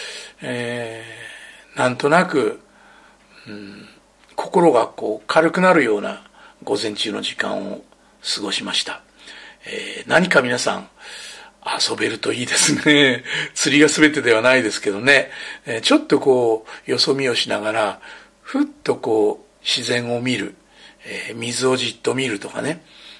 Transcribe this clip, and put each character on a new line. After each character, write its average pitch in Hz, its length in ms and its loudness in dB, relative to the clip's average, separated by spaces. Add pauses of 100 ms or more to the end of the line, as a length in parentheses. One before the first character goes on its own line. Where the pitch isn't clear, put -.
(440)
え 120 600 -8 (720)
ー、 - 40 -4
な 127 80 2
ん 123 100 0
と 147 100 0
な 175 200 6
く、 127 320 0 (880)
う 110 40 -16
ん、 104 380 -18 (460)
心 175 360 4
が 113 140 4
こ - 380 -6
う - 20 -20
軽 160 260 4
く 180 100 -2
な 185 120 6
る 160 100 4
よ 107 140 2
う 101 40 -6
な 98 200 -8 (420)
午 - 180 -2
前 107 120 -6
中 104 180 -4
の 104 100 -6
時 - 140 -8
間 101 360 -4
を 101 100 -12 (540)
過 - 60 -8
ご 101 100 -6
し - 120 -4
ま 101 100 -6
し - 100 -2
た。 - 180 -12 (640)
え - 400 -10
ー、 - 40 -10
何 175 180 4
か 170 140 4
皆 123 160 0
さ 104 200 -2
ん、 95 120 -14 (760)
遊 - 300 -2
べ - 140 -2
る - 80 -6
と 117 160 -4
い 120 100 -4
い - 20 -4
で - 100 -4
す - 320 2
ね。 143 360 6 (160)
<laughs> - 140 -8
釣 139 240 2
り 147 40 8
が 156 60 10
全 151 240 4
て 147 100 -2
で 117 120 4
は 110 80 4
な 127 140 6
い 127 80 2
で 107 80 -2
す - 100 -6
け - 80 -2
ど 98 100 -4
ね。 135 300 4 (360)
え 117 120 -4
ー、 113 40 -6
ち - 120 2
ょ - 40 8
っ 294 100 -4
と 143 120 4
こ 123 460 2 (220)
う、 - 40 -6
よ - 60 0
そ - 160 -2
見 135 160 -2
を 117 60 -2
し - 140 -2
な 104 100 -2
が 107 120 -2
ら、 107 280 -2 (420)
ふ 277 220 -2
っ - 20 2 (180)
と 123 120 0
こ 107 500 0
う、 - 200 -20
自 123 220 -2
然 120 280 -2
を 120 60 -4
見 127 140 -2
る。 101 200 -8 (500)
え - 280 -10
ー、 - 20 -12
水 120 320 -4
を 131 100 2
じ 120 120 -4
っ 107 120 -12
と 117 140 0
見 131 120 -2
る 104 120 -4
と - 100 -12
か 117 120 -8
ね。 151 220 -6 (360)